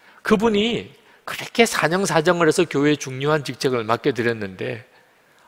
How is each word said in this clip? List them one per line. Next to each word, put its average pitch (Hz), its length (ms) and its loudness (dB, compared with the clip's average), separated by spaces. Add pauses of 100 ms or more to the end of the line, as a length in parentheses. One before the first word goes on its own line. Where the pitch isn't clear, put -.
(220)
그분이 214 720 0 (320)
그렇게 - 400 -2
사냥사정을 165 840 2
해서 170 160 2
교회에 151 320 2
중요한 139 480 -4
직책을 127 400 -2
맡게 117 280 0
드렸는데, 113 720 -6 (640)